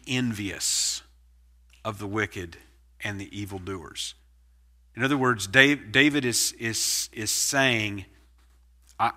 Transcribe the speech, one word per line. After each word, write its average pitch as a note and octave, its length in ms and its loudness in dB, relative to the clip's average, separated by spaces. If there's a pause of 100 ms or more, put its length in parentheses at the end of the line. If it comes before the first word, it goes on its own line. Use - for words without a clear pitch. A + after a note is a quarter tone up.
envious A2 960 -2 (840)
of G#2 140 -6
the G#2 80 -8
wicked G2 500 -4 (480)
and G2+ 160 -6
the G2+ 180 -12
evildoers. F#2+ 760 -10 (840)
In A#2 80 0
other C#3 140 2
words, B2 280 2
Dave, C3 460 6
David C#3+ 320 4
is, - 340 0
is, - 540 -4
is A2 180 -6
saying, A2 760 0 (920)
"I, A2+ 180 2